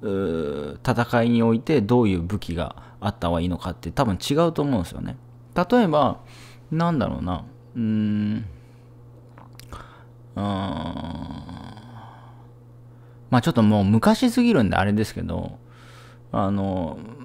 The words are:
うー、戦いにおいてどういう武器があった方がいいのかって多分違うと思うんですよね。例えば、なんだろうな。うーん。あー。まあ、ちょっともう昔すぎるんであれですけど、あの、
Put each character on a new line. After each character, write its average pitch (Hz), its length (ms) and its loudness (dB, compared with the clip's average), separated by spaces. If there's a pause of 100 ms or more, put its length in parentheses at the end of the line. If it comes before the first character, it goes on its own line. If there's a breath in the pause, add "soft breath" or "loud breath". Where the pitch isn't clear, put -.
う 82 800 -4
ー、 120 220 0
戦 120 200 2
い 117 60 2
に 117 140 4
お 113 100 4
い 113 60 2
て 147 220 2
ど 120 220 4
う 107 60 4
い 95 60 2
う 87 60 0
武 90 180 -2
器 - 160 -8
が 82 200 -6 (240 loud breath)
あ 101 100 -2
っ 98 80 -6
た 87 100 -4
方 85 80 0
が 85 60 0
い 87 40 0
い 90 40 0
の 85 80 -4
か 92 140 -8
っ 85 40 -8
て - 160 -10
多 139 140 0
分 95 120 0
違 - 180 -4
う 165 180 2
と 160 100 -2
思 143 120 0
う 107 40 0
ん 85 40 -2
で 85 60 -10
す - 40 -16
よ - 80 -10
ね。 - 160 -8 (360)
例 233 300 4
え 196 40 2
ば、 147 340 2 (500 loud breath)
な 165 200 0
ん 160 60 0
だ 113 100 0
ろ - 120 -6
う - 40 -6
な。 87 200 -4 (320)
う 120 40 -8
ー - 20 -2
ん。 107 640 0 (1900 loud breath)
あ 85 1080 -6 (320)
ー。 - 20 -20 (1500 loud breath)
ま 127 100 6
あ、 - 20 -2
ち - 80 2
ょ - 20 0
っ - 20 0
と 233 80 6
も 208 200 6
う - 20 4
昔 208 480 4
す 247 100 2
ぎ 240 120 6
る 139 100 6
ん 92 60 2
で 80 80 2
あ 90 60 2
れ 101 100 2
で 107 100 2
す - 100 -6
け 87 80 -6
ど、 85 380 -6 (720 loud breath)
あ 104 180 0
の、 95 480 -2 (280)